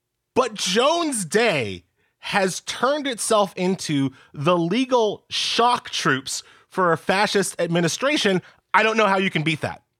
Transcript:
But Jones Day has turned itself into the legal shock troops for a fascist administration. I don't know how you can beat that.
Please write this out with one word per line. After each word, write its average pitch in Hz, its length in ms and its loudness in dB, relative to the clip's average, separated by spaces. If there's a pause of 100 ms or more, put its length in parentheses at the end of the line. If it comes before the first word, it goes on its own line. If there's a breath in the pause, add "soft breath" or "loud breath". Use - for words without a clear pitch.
(340)
But 233 200 2
Jones 254 720 0
Day 143 580 0 (360)
has 190 400 -2
turned 277 460 -2
itself 214 480 0
into 156 580 -2 (200 loud breath)
the 151 240 0
legal 220 720 0
shock - 600 0
troops - 520 -2 (280 soft breath)
for 180 220 2
a 160 40 2
fascist 196 640 0
administration. 175 800 0 (320 loud breath)
I 202 100 4
don't 220 140 2
know 214 120 4
how 196 100 2
you 196 120 0
can 160 120 -2
beat 151 180 -2
that. 87 220 -6 (180)